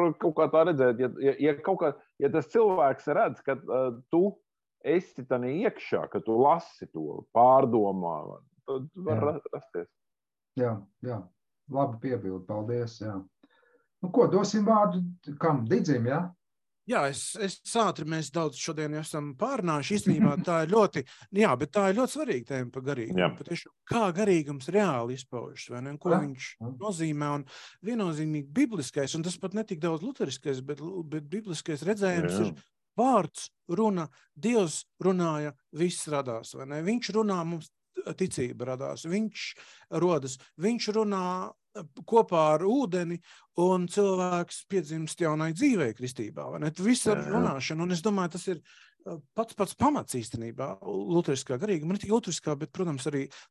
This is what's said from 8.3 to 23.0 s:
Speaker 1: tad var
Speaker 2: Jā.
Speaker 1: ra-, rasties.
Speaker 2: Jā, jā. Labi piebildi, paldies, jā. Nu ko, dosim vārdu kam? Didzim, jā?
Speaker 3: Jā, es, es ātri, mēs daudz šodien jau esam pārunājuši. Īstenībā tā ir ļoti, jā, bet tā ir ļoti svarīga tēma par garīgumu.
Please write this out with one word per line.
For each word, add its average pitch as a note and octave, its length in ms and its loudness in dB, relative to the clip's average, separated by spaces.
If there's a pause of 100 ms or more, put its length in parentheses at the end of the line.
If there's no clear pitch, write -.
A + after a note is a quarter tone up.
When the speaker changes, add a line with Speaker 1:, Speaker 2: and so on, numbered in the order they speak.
Speaker 1:
tad C3+ 260 -6
var E3+ 240 -2
Speaker 2:
Jā. A#2+ 100 0
Speaker 1:
ra-, D3+ 260 -4
rasties. - 380 -8 (640)
Speaker 2:
Jā, A#2+ 220 0 (240)
jā. B2 180 -6 (480)
Labi B2+ 320 -2
piebildi, G#2 460 -4
paldies, A2+ 540 -4
jā. G#2+ 180 -8 (840)
Nu F#3 80 -6
ko, A#3 160 6
dosim G3+ 380 2
vārdu G3 380 4 (340)
kam? C#3+ 300 2
Didzim, C#3+ 400 2
jā? D3 160 0 (640)
Speaker 3:
Jā, G#3 160 0
es, - 300 -6
es G3 240 -6 (160)
ātri, G3 340 2
mēs D#3+ 240 -4
daudz D#3 240 -2
šodien D3+ 400 -6
jau D#3 80 -6
esam D3+ 300 -6
pārunājuši. F#3+ 640 -2
Īstenībā D3+ 320 6 (100)
tā E3+ 240 2
ir D#3+ 80 -2
ļoti, G#3+ 300 4 (340)
jā, G#3 140 6 (100)
bet D3 140 -4
tā G#3 160 4
ir G3 80 2
ļoti B3+ 160 0
svarīga G#3 340 -4
tēma B2+ 240 -4
par C3 140 -10
garīgumu. C#3+ 340 -2